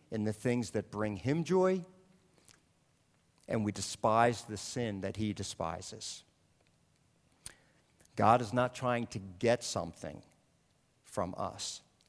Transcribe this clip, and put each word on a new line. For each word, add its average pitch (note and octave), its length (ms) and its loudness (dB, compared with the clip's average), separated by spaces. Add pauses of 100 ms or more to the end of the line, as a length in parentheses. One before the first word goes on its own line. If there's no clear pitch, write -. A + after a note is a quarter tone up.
in A2 140 -2
the G#2+ 100 0
things A#2+ 380 0
that G#2 180 -2
bring G#2 280 -2
him D3 260 0
joy, F#3 400 4 (1600)
and A2 160 0
we G#2 80 0
despise A2 720 2
the G#2+ 140 -8
sin G#2+ 440 -4
that G2 160 -4
he G#2+ 160 0
despises. F#2+ 920 -8 (1900)
God A2+ 260 8
is G#2+ 100 -6
not B2 220 2
trying A#2+ 340 -2
to - 120 -8
get G2 440 2
something F2 600 -6 (800)
from F#2 340 -4
us. - 440 -6 (280)